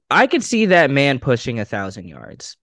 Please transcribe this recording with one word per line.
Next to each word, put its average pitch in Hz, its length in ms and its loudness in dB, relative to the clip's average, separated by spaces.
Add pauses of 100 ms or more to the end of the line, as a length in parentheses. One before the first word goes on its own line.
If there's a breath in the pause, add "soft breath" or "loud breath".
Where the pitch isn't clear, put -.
(100)
I 233 160 4
could 285 160 -2
see 220 240 0
that 170 240 4
man 139 300 2
pushing 120 400 -2
a 104 40 -4
thousand 98 440 -10
yards. - 540 -20